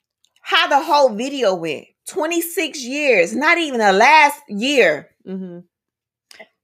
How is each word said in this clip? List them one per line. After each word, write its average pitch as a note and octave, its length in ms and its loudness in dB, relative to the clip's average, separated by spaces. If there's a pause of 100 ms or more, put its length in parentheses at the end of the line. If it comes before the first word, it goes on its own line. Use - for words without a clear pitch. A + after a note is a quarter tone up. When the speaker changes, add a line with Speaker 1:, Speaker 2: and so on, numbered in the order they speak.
(420)
Speaker 1:
how F4 240 0
the C#4+ 160 2
whole D4 280 2
video A#3 440 -2
went. D#3+ 320 -8 (220)
Twenty-six E4 720 -6
years, A#3+ 540 0
not E4 220 0
even C#4+ 200 -4
the G#3 140 4
last C#4+ 560 4
year. G3+ 600 0 (160)
Speaker 2:
Mm-hmm. F#3 340 -12 (1040)